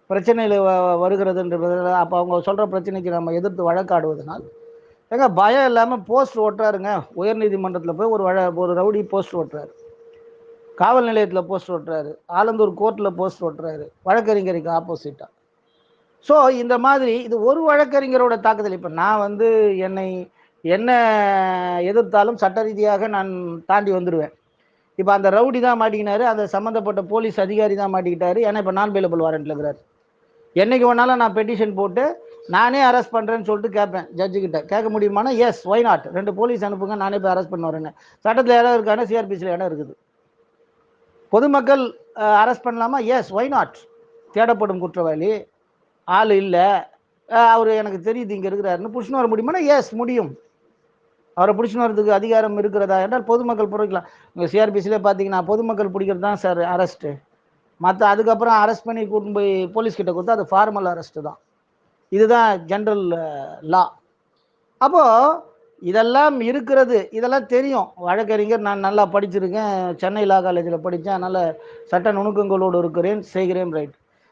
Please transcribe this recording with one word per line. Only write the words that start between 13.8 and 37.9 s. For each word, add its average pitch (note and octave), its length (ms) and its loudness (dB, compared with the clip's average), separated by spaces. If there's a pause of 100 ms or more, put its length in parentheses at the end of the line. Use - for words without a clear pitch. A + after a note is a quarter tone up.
வழக்கறிஞருக்கு F#3 760 0
ஆப்போசிட்டா. D#3 480 -12 (920)
So C#4+ 280 6
இந்த B3 300 0
மாதிரி B3+ 440 2
இது A#3 200 -4
ஒரு D4 320 2
வழக்கறிஞரோட B3+ 640 2
தாக்குதல். G#3 320 0
இப்ப F3+ 160 -8
நான் F3+ 300 0
வந்து G#3 600 2
என்னை, F#3 520 -6 (320)
என்ன G3 1200 2
எதிர்த்தாலும் G3+ 540 2
சட்ட G3+ 280 -2
ரீதியாக G#3 440 0
நான் F#3 580 -6
தாண்டி G3+ 280 0
வந்துடுவேன். F3 400 -2 (640)
இப்ப F#3+ 180 2
அந்த G3 180 4
ரவுடி A#3+ 300 2
தான் A#3+ 200 2
மாட்டிக்கினாரு, G#3 400 0
அந்த A3 260 0
சம்பந்தப்பட்ட G3+ 560 -4
போலீஸ் G#3+ 380 -2
அதிகாரி G#3 340 0
தான் G3 200 -4
மாட்டிக்கிட்டாரு. F3+ 420 -2
ஏன்னா G#3+ 200 0
இப்ப F#3+ 160 -2
non G3+ 180 0
bailable E3+ 440 0
வாரண்ட்ல D3+ 140 -6
இருக்கிறாரு. D3 280 -6 (800)
என்னைக்கு A#3+ 300 2
வேணாலும் A#3+ 320 4
நான் A3+ 180 0
பெட்டிஷன் G#3+ 400 -2
போட்டு G3+ 420 -2 (300)
நானே A#3+ 340 2
அரெஸ்ட் B3 320 2
பண்றேன்னு A3+ 320 -2
சொல்லிட்டு G#3 240 -2
கேட்பேன் F#3+ 380 -2 (100)
ஜட்ஜு F#3+ 240 -2
கிட்ட. D#3+ 240 -4
கேட்க G#3+ 340 -2
முடியுமானா, G#3 380 0
"எஸ், A3+ 320 0
why F#3+ 40 2
not? A3 320 2
ரெண்டு F#3+ 300 -6
போலீஸ் G#3+ 300 -2
அனுப்புங்க, G3+ 320 -6
நானே G3 220 -4
போய் F#3 140 0
அரெஸ்ட் F3+ 160 -2
பண்ண E3 220 -6
வரேன்னு." D#3 240 -10 (340)